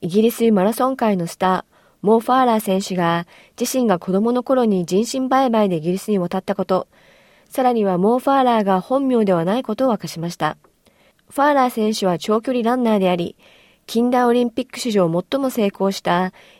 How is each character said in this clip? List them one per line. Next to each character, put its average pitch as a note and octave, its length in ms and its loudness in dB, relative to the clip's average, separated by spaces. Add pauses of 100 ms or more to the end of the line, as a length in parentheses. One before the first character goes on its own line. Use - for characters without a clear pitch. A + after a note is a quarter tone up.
イ F#3 80 -6
ギ G3+ 140 2
リ A#3 80 4
ス A3+ 200 0
マ F#3+ 140 4
ラ A3 80 2
ソ B3+ 160 -2
ン C4 80 -4
界 G#3 220 0
の E3+ 80 -4
ス - 100 -12
タ F#3 340 -2
ー、 - 40 -20 (260)
モ A3 220 2
ー・ - 20 -16
フ B3+ 80 0
ァ C4 120 4
ー - 20 4
ラ A3+ 100 2
ー G#3+ 40 0
選 F#3+ 200 0
手 F#3+ 160 -6
が E3+ 300 0 (340)
自 B3 160 -4
身 B3+ 80 2
が F#3 140 2
子 - 140 -8
供 A3 200 0
の B3 100 0
頃 B3+ 220 2
に F#3+ 220 0
人 G3+ 180 0
身 C4 240 -4
売 C4 220 2
買 G#3+ 180 2
で F3 80 -2
イ D3+ 60 -4
ギ F3 100 -2
リ F#3+ 60 -4
ス - 120 -10
に G3+ 80 0
渡 F3 200 -4
っ - 40 -6
た G3 120 -4
こ F#3 100 -4
と、 - 240 0 (600)
さ C4+ 120 -4
ら B3 120 2
に A3 100 0
は F#3 140 0
モ A3+ 220 2
ー・ - 40 -20
フ C#4 60 0
ァ C#4 100 4
ー - 20 4
ラ A#3 200 2
ー - 20 0
が F#3+ 160 2
本 C4+ 260 -2
名 A#3 200 2
で F#3+ 80 2
は E3 100 0
な G3+ 140 -2
い C4 40 -6
こ G#3+ 140 -6
と C4 120 0
を - 20 2
明 G3+ 80 0
か E3+ 100 -12
し - 100 -12
ま E3+ 120 -6
し - 60 -14
た。 D#3 200 -4 (720)
フ - 120 -6
ァ D4 100 4
ー C#4+ 40 2
ラ C4 120 4
ー B3 40 -2
選 A3 220 -2
手 G#3 140 -2
は F3 140 0
長 A3 200 0
距 C4 120 -4
離 A#3+ 120 -2
ラ A#3+ 120 0
ン B3 80 -2
ナ A3 120 2
ー - 40 2
で F#3 100 2
あ F3+ 60 0
り、 F3 180 -6 (540)
近 A#3+ 220 0
代 B3 160 2
オ A#3+ 60 2
リ A#3+ 120 2
ン A#3 80 -4
ピ C4 100 -6
ッ - 80 -10
ク - 80 -14
史 A#3+ 140 -4
上 F3+ 180 2 (180)
最 C#4 120 -2
も C4+ 100 -2
成 G#3+ 240 -2
功 G3 160 -2
し G3 100 -8
た F3+ 320 -2 (280)